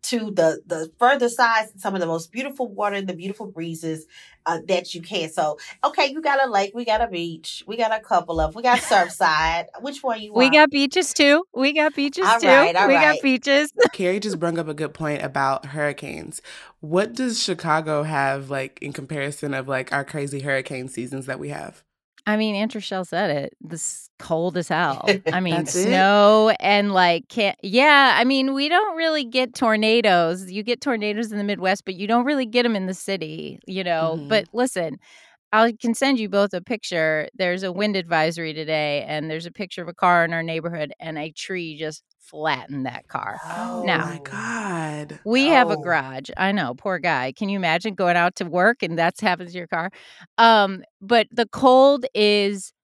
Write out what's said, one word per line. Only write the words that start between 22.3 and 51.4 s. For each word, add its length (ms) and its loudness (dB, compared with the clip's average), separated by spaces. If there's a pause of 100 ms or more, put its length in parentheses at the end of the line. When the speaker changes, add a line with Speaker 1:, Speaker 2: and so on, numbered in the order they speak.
Speaker 2:
mean, 180 -2
Aunt 200 -4
Rochelle 300 -6
said 260 -2
it. 300 -4
This 480 -10 (100)
cold 380 -2
as 120 -4
hell. 360 0 (140)
Speaker 1:
<laughs> 140 -6
Speaker 2:
I 80 -2
mean, 140 0
Speaker 3:
That's 200 -4
it? 120 0
Speaker 2:
snow 720 6
and, 340 2
like, 360 4
can't, 320 -2
yeah, 560 6
I 80 4
mean, 280 0
we 160 -2
don't 280 2
really 280 0
get 300 -2
tornadoes. 960 2
You 120 -8
get 180 -4
tornadoes 520 -4
in 40 -4
the 60 -4
Midwest, 420 -2
but 100 -8
you 120 -6
don't 180 2
really 200 0
get 200 0
'em 120 0
in 100 -2
the 60 -4
city, 720 -8
you 160 -8
know? 340 -2
Speaker 3:
Mm-hmm. 120 -10
Speaker 2:
But 240 2
listen, 440 -2 (560)
I 260 6
can 140 0
send 260 2
you 100 -4
both 240 2
a 80 -4
picture. 720 -2
There's 280 -2
a 80 -4
wind 260 -2
advisory 560 0
today, 540 -2
and 220 -6
there's 160 -8
a 60 -14
picture 300 -12
of 80 -10
a 40 -14
car 320 4
in 80 -4
our 100 -4
neighborhood, 560 -6
and 180 -10
a 140 -10
tree 460 -10
just 260 -10 (160)
flattened 640 -6
that 240 -10
car. 360 -8
Speaker 1:
Oh. 400 -8
Speaker 2:
Now, 200 0
Speaker 3:
My 180 -8
God. 1040 -8
Speaker 2:
we 240 2
have 200 6
a 80 0
Speaker 1:
Oh. 40 -8
Speaker 2:
garage. 560 -4
I 160 0
know, 200 -2
poor 240 -6
guy. 360 -2
Can 160 -6
you 100 -4
imagine 360 -2
going 200 2
out 220 2
to 80 -4
work 360 2
and 160 -4
that's 220 0
happens 320 -2
to 60 -12
your 100 -12
car? 240 -4 (460)
Um, 460 6 (180)
but 300 2
the 160 0